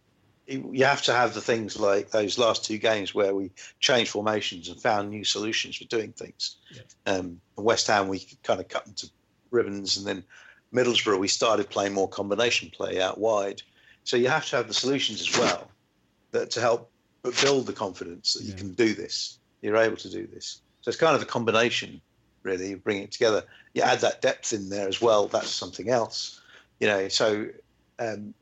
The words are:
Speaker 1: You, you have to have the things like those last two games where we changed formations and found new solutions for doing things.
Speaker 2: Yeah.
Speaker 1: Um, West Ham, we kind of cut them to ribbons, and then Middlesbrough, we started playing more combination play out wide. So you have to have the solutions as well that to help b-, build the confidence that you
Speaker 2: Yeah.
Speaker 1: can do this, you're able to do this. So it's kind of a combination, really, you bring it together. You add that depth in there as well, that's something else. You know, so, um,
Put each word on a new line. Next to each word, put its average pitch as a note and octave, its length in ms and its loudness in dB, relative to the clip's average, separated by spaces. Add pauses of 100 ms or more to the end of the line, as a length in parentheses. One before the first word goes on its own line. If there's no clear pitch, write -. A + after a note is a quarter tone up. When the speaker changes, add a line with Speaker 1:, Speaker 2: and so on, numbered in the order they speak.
(460)
Speaker 1:
You, C3+ 280 -8
you B2+ 100 4
have C3+ 200 4
to C3+ 100 2
have A#2+ 200 4
the A2 80 -6
things A2 380 -2
like G2+ 320 2
those G#2 260 0
last A2+ 280 2
two A2 120 -4
games G#2 380 0
where G2 180 4
we G2 180 -4 (280)
changed A#2+ 320 2
formations G#2 560 -2
and F2+ 120 -14
found G#2 300 0
new G#2 140 -8
solutions G#2+ 540 -2
for - 80 -16
doing G#2+ 260 -4
things. - 460 -10 (140)
Speaker 2:
Yeah. A#2 100 -20 (320)
Speaker 1:
Um, F2+ 260 -6 (160)
West G#2+ 320 2
Ham, G2+ 220 4
we F#2+ 180 -6 (160)
kind A2+ 160 0
of A2+ 80 -10
cut - 160 -6
them G2+ 120 -20
to - 140 -10 (420)
ribbons, G2+ 460 0
and G2+ 80 -8
then G2 180 -6 (500)
Middlesbrough, A#2 460 2
we F#2+ 100 0
started G#2+ 400 2
playing G2+ 240 -2
more F#2+ 160 2
combination G2+ 600 0
play F#2 320 -4
out F#2+ 180 0
wide. G2+ 420 0 (420)
So - 140 0
you B2 100 4
have D3+ 200 2
to C#3+ 100 0
have A#2 100 0
the G#2+ 60 -8
solutions B2 480 0
as - 180 0
well G#2 320 0 (600)
that A#2 200 -2
to - 80 -4
help A#2 320 2 (320)
b-, B2+ 80 -2 (100)
build C#3 260 4
the G2+ 60 -4
confidence F#2 600 -4
that E2+ 100 -6
you G#2 80 -8
Speaker 2:
Yeah. F#2+ 60 -12
Speaker 1:
can F#2+ 160 -10
do A2 200 4
this, - 440 -8 (240)
you're G#2+ 160 2
able A2+ 200 4
to F#2+ 120 -12
do F#2+ 180 -10
this. - 340 -14 (200)
So - 80 -6
it's A2 80 -2
kind D#3+ 180 4
of A2 60 0
a G#2+ 40 -8
combination, A2+ 760 0 (400)
really, F#2+ 300 -4
you F#2+ 60 -8
bring G2+ 240 -2
it G2+ 120 -12
together. G#2+ 300 2 (320)
You - 80 0
add B2+ 180 4
that A2 200 0
depth - 300 0
in G2 160 -4
there G2 220 -4
as F#2+ 100 -4
well, G#2+ 280 6
that's G#2+ 220 -2
something - 400 -6
else. - 520 -2 (400)
You A2+ 60 4
know, G2 200 2
so, G#2+ 400 2 (520)
um, G#2 420 -8